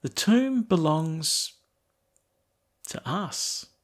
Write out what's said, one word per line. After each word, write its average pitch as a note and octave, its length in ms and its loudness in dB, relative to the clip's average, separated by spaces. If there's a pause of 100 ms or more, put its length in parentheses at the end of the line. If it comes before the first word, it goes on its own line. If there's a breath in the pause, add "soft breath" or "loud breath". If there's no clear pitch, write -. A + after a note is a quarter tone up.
the C3+ 80 -6
tomb B3+ 540 2
belongs D#3+ 880 0 (1400)
to - 200 -10
us. - 580 -6 (180)